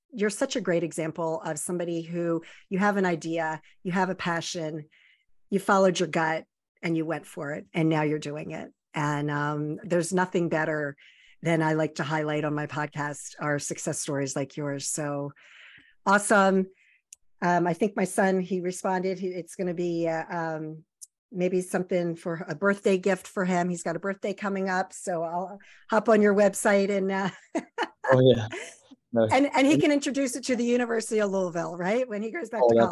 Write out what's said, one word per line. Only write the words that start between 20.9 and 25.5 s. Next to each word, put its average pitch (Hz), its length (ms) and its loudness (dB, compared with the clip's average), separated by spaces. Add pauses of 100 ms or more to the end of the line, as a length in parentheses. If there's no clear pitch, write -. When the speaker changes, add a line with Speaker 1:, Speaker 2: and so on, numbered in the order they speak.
Speaker 1:
maybe 180 300 0
something 180 540 -2
for 165 320 -8
a 156 80 -6
birthday 196 420 2
gift 185 300 0
for 196 160 -4
him. 180 240 2
He's 175 160 -4
got 165 120 -2
a 170 40 -6
birthday 196 340 -4
coming 196 360 -4
up, 185 240 -2
so 170 300 -4
I'll 180 360 -6 (300)